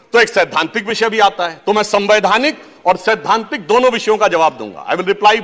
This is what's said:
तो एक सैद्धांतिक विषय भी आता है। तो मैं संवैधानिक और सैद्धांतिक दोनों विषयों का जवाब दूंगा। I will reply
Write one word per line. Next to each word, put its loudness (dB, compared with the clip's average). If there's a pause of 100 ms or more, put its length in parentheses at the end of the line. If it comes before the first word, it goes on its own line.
(120)
तो 6
एक 2
सैद्धांतिक -2
विषय -2
भी -2
आता 0
है। -12
तो 0
मैं 2
संवैधानिक 0 (240)
और 2
सैद्धांतिक -2
दोनों 4
विषयों -2
का 2
जवाब 2
दूंगा। -14
I -2
will -4
reply 0